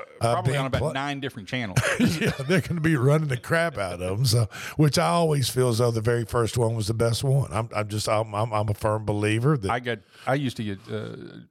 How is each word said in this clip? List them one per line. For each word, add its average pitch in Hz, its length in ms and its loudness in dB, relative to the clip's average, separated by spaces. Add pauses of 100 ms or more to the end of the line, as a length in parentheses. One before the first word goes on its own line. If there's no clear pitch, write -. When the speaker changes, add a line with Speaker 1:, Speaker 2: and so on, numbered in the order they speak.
(220)
Speaker 1:
uh, 117 120 4
Speaker 2:
probably 120 180 2
Speaker 1:
being 139 80 0
Speaker 2:
on 135 80 -2
about 123 120 0
Speaker 1:
pla- 156 120 -2
Speaker 2:
nine 139 280 -4
different 127 280 -8
channels. 117 360 -2
Speaker 1:
<laughs> 539 160 -2 (220)
Yeah, - 120 0 (140)
they're 170 140 2
gonna 170 200 -4
be 160 140 4
running 143 340 4
the 127 80 -2
crap 165 420 -2
out 90 200 -4
of 92 200 -2
'em. 131 60 2
So, 113 220 4 (280)
which 151 240 4
I 160 80 2
always 160 420 2
feel 127 200 2
as 113 100 0
though 123 100 4
the 113 120 -2
very 117 220 2
first 117 320 0
one 117 200 2
was 110 100 -2
the 113 80 -2
best 113 300 0
one. 139 280 2
I'm, 113 240 -2
I'm 104 120 -2
just, 104 200 -4
I'm, 110 280 0
I'm, 110 180 -2
I'm 104 160 0
a 104 60 0
firm 110 300 -2
believer 107 520 2
that 98 140 -2
Speaker 2:
I 120 80 0
get, 120 240 -6 (240)
I 131 80 2
used 139 220 -2
to 120 60 -4
get, 101 140 -4 (140)
uh, 110 240 -8 (360)